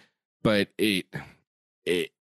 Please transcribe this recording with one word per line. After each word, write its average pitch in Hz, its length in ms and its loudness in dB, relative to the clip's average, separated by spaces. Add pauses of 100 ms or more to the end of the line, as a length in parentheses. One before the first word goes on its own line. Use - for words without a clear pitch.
(440)
but 104 340 2
it, 95 300 0 (800)
it, 85 360 -2